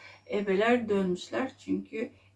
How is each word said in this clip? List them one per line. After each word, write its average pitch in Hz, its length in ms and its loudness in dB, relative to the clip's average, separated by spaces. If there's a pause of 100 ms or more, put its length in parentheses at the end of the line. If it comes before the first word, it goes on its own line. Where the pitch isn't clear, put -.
(320)
ebeler 208 580 2
dönmüşler. 202 680 0
Çünkü, - 540 -6 (240)